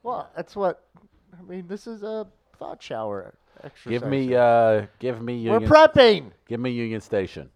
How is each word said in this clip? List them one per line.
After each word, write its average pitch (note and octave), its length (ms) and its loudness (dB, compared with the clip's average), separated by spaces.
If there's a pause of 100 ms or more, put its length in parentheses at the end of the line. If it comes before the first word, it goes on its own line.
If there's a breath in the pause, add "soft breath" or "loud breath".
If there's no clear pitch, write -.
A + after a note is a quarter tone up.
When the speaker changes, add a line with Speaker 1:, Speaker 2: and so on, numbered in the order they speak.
Speaker 1:
Well, E3 320 -8
that's E3+ 200 -12
what, G3 280 -4 (540)
I F3 60 -20
mean, F3+ 240 -14
this G3+ 200 -14
is A3 160 -14
a A3 240 -10 (300)
thought - 240 -14
shower G#2 540 -10 (280)
exercise C3 360 -14
Speaker 2:
Give A#2+ 100 -8
me, C3+ 180 -2
Speaker 1:
here. B2 120 2
Speaker 2:
uh, A2+ 460 4 (140)
give B2 220 -6
me A#2 260 -6
Speaker 1:
We're A3 120 2
Speaker 2:
Union, A3 120 -2
Speaker 1:
prepping. B3+ 600 6 (160)
Speaker 2:
give A2+ 120 -8
me B2 120 -4
Union A2+ 300 -6
Station. F2 540 -6